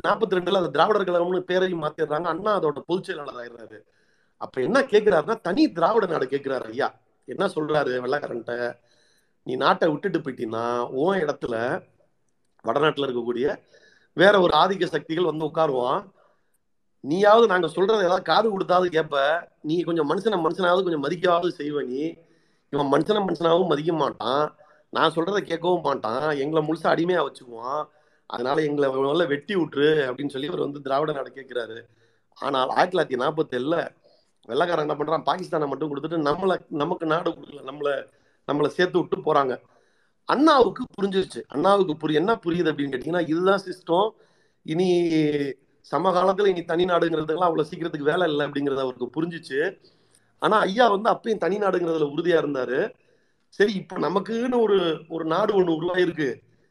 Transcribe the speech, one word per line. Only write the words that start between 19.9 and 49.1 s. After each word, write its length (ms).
மனுஷனை 280
மனுஷனாவது 460
கொஞ்சம் 200
மதிக்காவது 440
செய்வ 360
நீ. 300
இவன் 220
மனுஷனை 340
மனுஷனாவும் 420
மதிக்க 260
மாட்டான், 600
நான் 240
சொல்றதை 280
கேட்கவும் 400
மாட்டான், 560
எங்களை 300
முழுசா 180
அடிமையா 420
வச்சுக்குவான், 600
அதனால 380
எங்களை 260
முதல்ல 380
வெட்டி 280
விட்டுரு" 500
அப்படின்னு 240
சொல்லி 180
இவர் 120
வந்து 220
திராவிட 300
நாடு 240
கேட்கிறாரு. 460
ஆனால் 360
ஆயிரத்தி 460
தொள்ளாயிரத்தி 40
நாற்பத்தேழுல 720
வெள்ளைக்காரன் 440
என்ன 140
பண்றான், 200
பாகிஸ்தானை 440
மட்டும் 280
கொடுத்துட்டு 320
நம்மளை, 320
நமக்கு 360
நாடு 260
கொடுக்கல, 320
நம்மளை, 440
நம்மளை 160
சேர்த்து 320
விட்டு 340
போறாங்க. 280
அண்ணாவுக்கு 600
புரிஞ்சிருச்சு. 460
அண்ணாவுக்கு 600
புரி-, 60
என்ன 200
புரியுது 400
அப்படின்னு 220
கேட்டீங்கன்னா, 340
இதுதான் 360
சிஸ்டம், 440
இனி 460
சமகாலத்துல 560
இனி 160
தனி 220
நாடுங்கிறதுக்கெல்லாம் 640
அவ்வளவு 180
சீக்கிரத்துக்கு 460
வேலை 180
இல்லை 180
அப்படிங்கறது 320
அவருக்கு 300